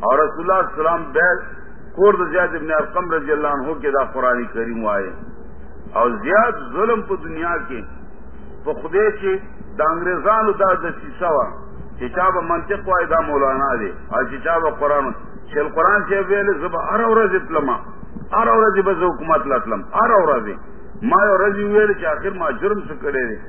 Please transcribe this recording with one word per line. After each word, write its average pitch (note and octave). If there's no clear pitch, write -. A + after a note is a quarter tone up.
او A2+
رسول D3+
الله F#3
صلی D#3+
الله -
علیه -
وسلم E3
بیا F3
کور G3+
د F3+
زید E3
ابن D#3
ارقم D#3
رضی D3+
الله D3
عنه C#3
کې D3
دا C3+
قرآن B2
کریم A2+
وایي. G2+
او A2+
زیات G#3+
ظلم G#3+
په G3
دنیا D#3+
کې B2
په D3
خدای F#3
چې F#3+
د -
انګریزانو F3+
دا F#3+
دسیسه F3
وه، A#2+
چې B2+
چا F3+
به F3+
منطق E3+
وایي F3+
دا E3
مولانا C#3
دی، G2
او A#2
چې C3
چا E3
به D#3+
قرآن D3
وایي. -
چې D3
قرآن G3
چې G3
ویل G3+
زه F3
به E3
هره A3
ورځ A3
تلم، D3+
هره A3+
ورځ G#3+
به G3
زه E3+
حکومت D#3+
له B2+
تلم، A2
هره A3+
ورځ. B2+
ما G3
یو G3+
ورځ G3+
ویل G#3
چې E3+
آخر E3+
ما E3
جرم G3+
څه D3+
کړی C3+
دی؟ G#2+